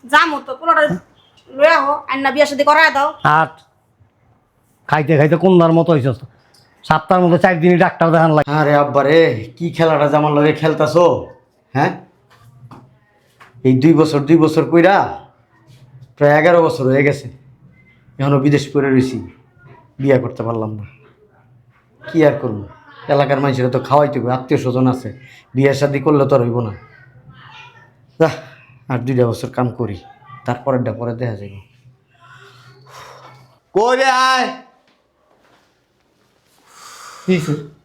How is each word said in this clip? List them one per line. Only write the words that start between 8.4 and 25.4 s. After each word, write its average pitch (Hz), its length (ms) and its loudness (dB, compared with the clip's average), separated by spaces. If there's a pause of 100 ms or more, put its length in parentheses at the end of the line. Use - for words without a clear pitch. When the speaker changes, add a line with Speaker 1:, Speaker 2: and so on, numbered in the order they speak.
Speaker 3:
আরে 147 240 0
আব্বা 143 280 2
রে, 143 540 0
কি 170 120 -6
খেলাটা 156 380 0
জামার 147 260 0
লগে 147 200 2
খেলতাছো? 151 760 0 (460)
হ্যাঁ, 165 280 -2 (1600)
এই 131 160 2
দুই 156 140 4
বছর, 151 260 2
দুই 147 180 2
বছর 156 320 0
কইরা 170 500 2 (960)
প্রায় 147 220 4
এগারো 170 240 4
বছর 135 200 -2
হয়ে 131 200 2
গেছে, 139 280 -4 (880)
এখনো 139 200 0
বিদেশ 143 340 -2
করে 135 180 0
রইছি, 117 360 -2 (720)
বিয়া 135 200 2
করতে 123 240 -10
পারলাম 110 320 -6
না। 104 80 -16 (1300)
কি 160 140 0
আর 139 160 2
করবো, 104 260 -8 (400)
এলাকার 139 320 0
মানুষেরা 127 300 -2
তো 127 100 -4
খাওয়াইতে 139 400 0
হবে, 120 140 -4
আত্মীয় 131 280 -4
স্বজন 127 260 0
আছে, 123 320 -6 (340)